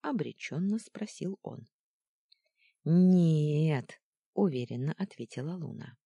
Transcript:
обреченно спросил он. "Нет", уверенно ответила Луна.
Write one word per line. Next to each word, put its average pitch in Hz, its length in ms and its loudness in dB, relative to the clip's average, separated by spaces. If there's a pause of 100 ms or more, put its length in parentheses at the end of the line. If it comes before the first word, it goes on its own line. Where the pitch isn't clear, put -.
обреченно 190 760 -4
спросил - 640 -10
он. - 240 -12 (1160)
"Нет", 160 1160 4 (320)
уверенно 131 640 -2
ответила 147 580 -8
Луна. 113 500 -12